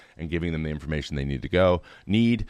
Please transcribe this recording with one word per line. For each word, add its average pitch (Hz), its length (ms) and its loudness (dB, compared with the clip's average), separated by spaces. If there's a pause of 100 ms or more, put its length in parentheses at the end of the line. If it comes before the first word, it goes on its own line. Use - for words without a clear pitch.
(180)
and 82 120 -8
giving 82 240 -2
them 78 100 -2
the 78 60 -2
information 76 480 -4
they 69 80 -2
need 69 160 -4
to 71 80 -8
go, 90 320 4 (240)
need. 113 440 2